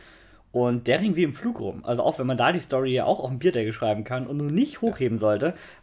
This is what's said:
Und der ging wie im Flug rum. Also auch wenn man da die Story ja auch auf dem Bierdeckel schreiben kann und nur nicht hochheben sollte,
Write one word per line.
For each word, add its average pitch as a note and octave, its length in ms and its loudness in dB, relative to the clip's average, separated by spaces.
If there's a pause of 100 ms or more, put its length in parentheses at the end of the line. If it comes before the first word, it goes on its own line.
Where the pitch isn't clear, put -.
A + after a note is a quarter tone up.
(520)
Und B2 360 0
der B2+ 100 4
ging F#3+ 180 0
wie F3 80 2
im C#3+ 100 0
Flug A#3 280 -6
rum. G2 240 -8
Also A#2+ 180 0
auch - 160 0
wenn B2+ 80 -2
man B2+ 80 0
da A#2+ 160 4
die F3 80 0
Story C3 320 0
ja B2+ 140 2
auch - 160 2
auf B2+ 80 -4
dem B2+ 100 -6
Bierdeckel A2+ 320 2
schreiben G#2+ 320 -2
kann B2+ 240 -4
und C#3 80 -6
nur D3 160 -2
nicht A3+ 300 0
hochheben B2+ 380 0
sollte, G#2+ 340 2 (300)